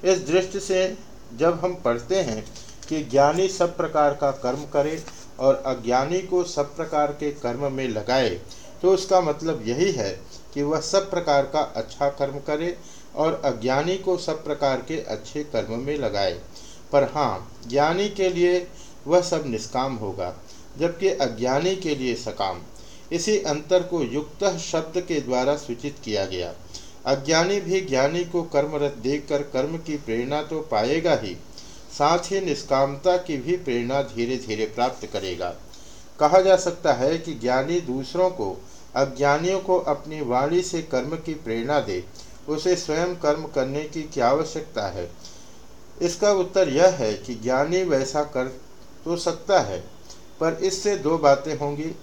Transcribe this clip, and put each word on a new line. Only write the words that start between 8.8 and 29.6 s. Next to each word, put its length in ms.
तो 120
उसका 280
मतलब 460
यही 240
है 200
कि 100
वह 160
सब 320
प्रकार 340
का 140
अच्छा 500
कर्म 300
करे 380
और 300
अज्ञानी 520
को 200
सब 260
प्रकार 380
के 200
अच्छे 420
कर्म 360
में 180
लगाए। 360
पर 120
हाँ, 640
ज्ञानी 420
के 200
लिए 380
वह 140
सब 240
निष्काम 500
होगा, 380
जबकि 320
अज्ञानी 680
के 200
लिए 200
सकाम। 460
इसी 280
अंतर 440
को 200
युक्तः 540
शब्द 440
के 200
द्वारा 340
सूचित 480
किया 220
गया। 280
अज्ञानी 560
भी 200
ज्ञानी 440
को 180
कर्मरत 600
देखकर 400
कर्म 340